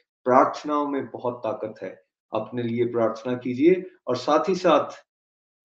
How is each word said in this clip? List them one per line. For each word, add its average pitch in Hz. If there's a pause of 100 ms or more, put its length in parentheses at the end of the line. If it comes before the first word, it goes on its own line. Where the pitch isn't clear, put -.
(240)
प्रार्थनाओं 147
में 139
बहुत -
ताकत 107 (100)
है। - (300)
अपने 117
लिए 120
प्रार्थना 117
कीजिए 135 (120)
और 127
साथ 151
ही 180
साथ - (600)